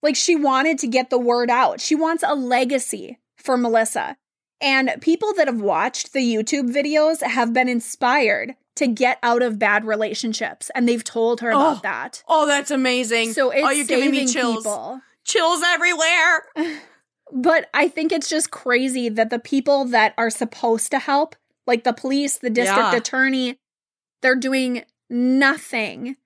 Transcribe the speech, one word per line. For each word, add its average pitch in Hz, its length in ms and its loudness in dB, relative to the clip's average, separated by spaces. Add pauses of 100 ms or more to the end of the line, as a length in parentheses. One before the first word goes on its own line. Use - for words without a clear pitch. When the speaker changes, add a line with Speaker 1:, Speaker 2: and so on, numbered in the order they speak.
Speaker 1:
Like, 294 140 2
she 349 200 2
wanted 285 420 2
to 302 80 -6
get 254 240 0
the 226 80 2
word 240 320 2
out. 247 320 2
She - 120 0
wants 320 320 0
a 302 80 0
legacy 247 840 -2 (180)
for 254 220 -2
Melissa. 226 580 0 (460)
And 269 400 2
people 339 320 0
that 320 140 2
have 240 120 -4
watched 196 540 -2
the 269 60 0
YouTube 240 540 0
videos 302 480 2
have 233 300 -2
been 254 160 2
inspired 247 880 -2 (220)
to 285 100 0
get 240 360 0
out 240 200 2
of 226 160 -2
bad 208 260 2
relationships. 220 880 -4
And 247 140 2
they've 233 160 0
told 233 360 -2
her 233 100 -2
about 262 280 2
Speaker 2:
Oh. - 40 -14
Speaker 1:
that. 156 460 -8
Speaker 2:
Oh, 311 180 4
that's 285 240 0
amazing. 247 640 0
Speaker 1:
So 262 160 2
it's 302 160 2
Speaker 2:
Oh, 277 40 4
you're 285 160 0
giving 269 260 2
me 269 140 0
Speaker 1:
saving 247 60 0
Speaker 2:
chills. 240 260 0
Speaker 1:
people. 220 420 -6 (240)
Speaker 2:
Chills 330 420 0
everywhere. 330 800 2 (120)
Speaker 1:
<laughs> 311 240 -6 (520)
But 285 400 2
I 294 140 2
think 320 240 -2
it's - 180 -4
just 311 220 -2
crazy 254 580 -2
that 226 220 0
the 240 80 -4
people 277 460 0
that 220 340 2
are 226 120 0
supposed 226 600 -2
to 269 80 0
help, 294 380 0 (280)
like 240 200 0
the 247 80 2
police, 277 460 -2
the 247 120 -4
district 233 400 2
Speaker 2:
Yeah. 240 60 2
Speaker 1:
attorney, 262 600 -2 (640)
they're 254 140 2
doing 262 480 -2 (260)
nothing. 254 1160 0